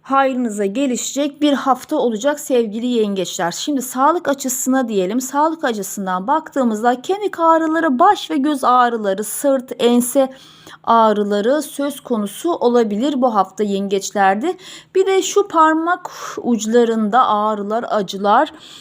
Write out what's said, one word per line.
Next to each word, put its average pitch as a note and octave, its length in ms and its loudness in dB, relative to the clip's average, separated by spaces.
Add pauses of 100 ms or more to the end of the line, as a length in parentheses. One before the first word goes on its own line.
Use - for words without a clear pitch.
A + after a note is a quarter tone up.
hayrınıza B3+ 640 0
gelişecek C4+ 760 -4
bir D4 100 4
hafta C4 440 -2
olacak B3 440 -2
sevgili A#3 460 -2
yengeçler. G3+ 640 -2
Şimdi C#4 320 -4
sağlık C#4 460 0
açısına C4 600 -2
diyelim. G#3 320 -2
Sağlık D4+ 440 -2
açısından F#3+ 640 -4
baktığımızda B3+ 760 0
kemik G4 380 -4
ağrıları, D#4+ 580 2
baş F#4 320 4
ve D#4+ 60 -2
göz C#4 280 -2
ağrıları, A3+ 600 2
sırt, C4+ 540 -2
ense A#3+ 540 2 (520)
ağrıları G#3+ 760 2
söz C#4+ 380 -6
konusu A#3 540 -4
olabilir A#3+ 680 0
bu B3+ 120 2
hafta G3 300 0
yengeçlerde. G3+ 920 0 (380)
Bir F#4+ 120 2
de F#4+ 160 2
şu G4+ 260 0
parmak D#4+ 640 2 (320)
uçlarında A3+ 840 2
ağrılar, G#3+ 600 -2
acılar G3+ 640 0 (280)